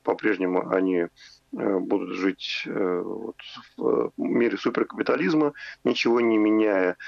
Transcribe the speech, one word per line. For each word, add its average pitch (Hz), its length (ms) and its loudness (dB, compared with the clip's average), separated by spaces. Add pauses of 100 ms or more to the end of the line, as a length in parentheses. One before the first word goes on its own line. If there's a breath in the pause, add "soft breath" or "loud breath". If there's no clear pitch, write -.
по-прежнему 92 640 0
они, 92 380 2 (500 loud breath)
э, 104 220 0
будут 92 380 -2
жить, - 500 -4
э, 90 380 -2
вот 98 320 -10 (400)
в, - 100 -6
э, 120 300 2
мире 117 400 0
суперкапитализма, 143 960 0 (320 loud breath)
ничего 120 360 2
не 113 180 4
меняя 107 580 4 (120)